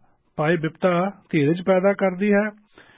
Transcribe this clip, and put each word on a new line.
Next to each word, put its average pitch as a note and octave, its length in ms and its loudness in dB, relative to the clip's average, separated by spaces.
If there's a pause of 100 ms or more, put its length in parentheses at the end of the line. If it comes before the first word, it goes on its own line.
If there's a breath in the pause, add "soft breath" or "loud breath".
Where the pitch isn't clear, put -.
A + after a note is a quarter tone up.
(380)
ਭਾਈ, D#3 180 0
ਬਿਪਤਾ D#3+ 340 -2 (400)
ਧੀਰਜ E3 360 0
ਪੈਦਾ F#3+ 260 2
ਕਰਦੀ G3 400 -2
ਹੈ, G3+ 160 2 (500 soft breath)